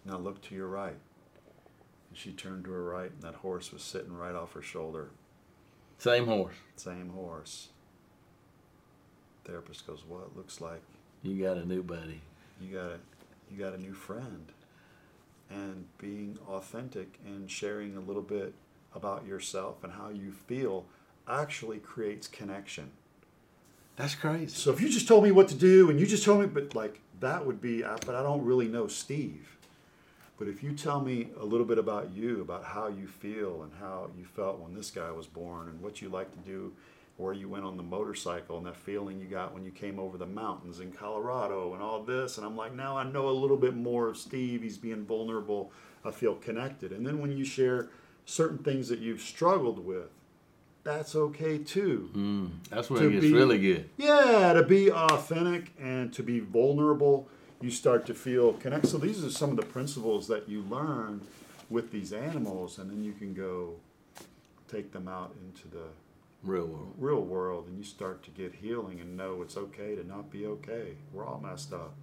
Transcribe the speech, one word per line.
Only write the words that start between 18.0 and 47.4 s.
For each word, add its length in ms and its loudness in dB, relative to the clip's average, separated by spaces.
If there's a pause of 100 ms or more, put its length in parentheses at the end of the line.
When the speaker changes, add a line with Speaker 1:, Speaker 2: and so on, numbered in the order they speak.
Speaker 1:
little 220 -6
bit 300 -6 (420)
about 320 -6
yourself 560 -8
and 120 -12
how 160 -12
you 200 -10
feel 540 -4 (420)
actually 520 -4
creates 500 -8
connection. 640 -12 (1040)
Speaker 2:
That's 180 -4
crazy. 400 -2
Speaker 1:
So 180 2
if 80 0
you 100 4
just 180 2
told 160 12
me 80 10
what 160 12
to 60 -4
do 360 12
and 80 4
you 80 6
just 180 2
told 160 8
me, 60 4
but, 280 -2
like, 260 -4 (200)
that 260 -2
would 140 -2
be, 240 0
uh, 220 -4
but 80 -4
I 80 -2
don't 220 0
really 240 4
know 180 0
Steve. 680 -8 (840)
But 100 -4
if 140 -8
you 100 -4
tell 280 -2
me 280 -2 (100)
a 60 -8
little 220 4
bit 100 4
about 360 0
you, 280 -4
about 240 -8
how 240 -6
you 180 -8
feel 560 -8
and 160 -14
how 300 -8 (100)
you 60 -16
felt 340 -4
when 160 -12
this 160 -10
guy 200 -8
was 160 -10
born 420 -10
and 140 -12
what 180 -10
you 80 -12
like 240 -6
to 60 -18 (120)
do, 220 -10 (460)
where 160 -4
you 120 -8
went 200 -8
on 100 -8
the 60 -10
motorcycle 760 -6
and 100 -8
that 100 -10
feeling 440 -6
you 60 -12
got 260 -6
when 100 -12
you 80 -12
came 280 -10
over 180 -8
the 80 -8
mountains 560 -8
in 120 -12
Colorado 840 -4
and 80 -8
all 200 -4
this, 360 -4
and 80 -10
I'm 100 -8
like, 180 -8
"Now 220 -6
I 80 -2
know 240 -2
a 100 2
little 200 4
bit 180 4
more 320 0
of 80 -4
Steve. 460 -4
He's 160 -8
being 260 -6
vulnerable. 680 -2 (320)
I 80 -4
feel 260 0
connected." 560 -8
And 140 -6
then 140 -2
when 160 -2
you 80 -2